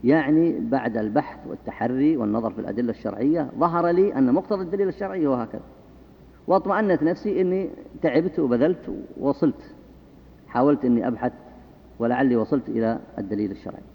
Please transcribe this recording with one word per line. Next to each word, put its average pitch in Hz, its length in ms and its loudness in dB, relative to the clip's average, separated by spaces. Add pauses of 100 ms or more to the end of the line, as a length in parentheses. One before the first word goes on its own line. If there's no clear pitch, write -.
يعني 156 560 4
بعد 117 360 -2
البحث - 500 -4
والتحري 131 680 0
والنظر 110 340 -2
في 107 100 -10
الأدلة 113 300 -4
الشرعية 131 680 -2
ظهر 170 300 2
لي 185 260 2
أن 127 180 4
مقتضى 190 300 0
الدليل 190 260 -2
الشرعي 190 380 -4
هو 135 80 2
هكذا، 113 280 -6 (840)
واطمأنت 190 560 2
نفسي 175 380 0
إني 185 300 0 (320)
تعبت 160 360 0
وبذلت 143 560 0 (260)
ووصلت، - 540 0 (720)
حاولت 139 360 2
إني 120 240 2
أبحث 123 240 -4 (680)
ولعلي 123 380 2
وصلت 117 320 0
إلى 113 300 0 (200)
الدليل 101 320 -4
الشرعي. - 320 -12 (120)